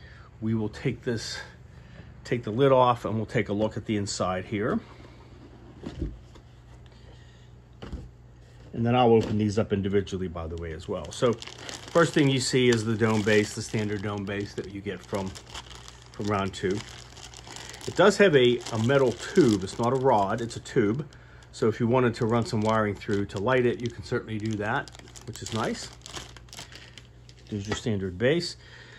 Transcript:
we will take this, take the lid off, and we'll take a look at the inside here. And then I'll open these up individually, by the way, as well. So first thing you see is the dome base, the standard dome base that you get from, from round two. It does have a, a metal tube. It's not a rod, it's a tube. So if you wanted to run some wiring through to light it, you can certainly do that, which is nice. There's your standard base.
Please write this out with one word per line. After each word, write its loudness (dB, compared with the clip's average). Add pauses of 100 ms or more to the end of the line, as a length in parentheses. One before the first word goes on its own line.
(400)
we 0
will -2
take -6
this, -6 (880)
take -4
the -6
lid 4
off, 4
and -2
we'll -2
take -2
a -2
look 0
at -8
the -2
inside -2
here. -2 (4000)
And -2
then 4
I'll 6
open 4
these 2
up 0
individually, 0
by -8
the -8
way, -10
as -12
well. -8
So 2
first -2
thing 6
you 2
see 4
is 4
the 0
dome 2
base, 4
the -8
standard -4
dome -4
base -6
that -8
you -10
get -8
from, -6 (840)
from -8
round 0
two. -2 (1080)
It -6
does 8
have 8
a, 6 (120)
a -2
metal 4
tube. 4
It's -10
not 0
a 0
rod, 2
it's -8
a -10
tube. 0 (420)
So -2
if 0
you 2
wanted 4
to 0
run 2
some -2
wiring 2
through -2
to -10
light 2
it, 0
you -4
can -10
certainly -4
do -4
that, -4 (360)
which -14
is -10
nice. -4 (1600)
There's -6
your -4
standard -4
base. 0 (400)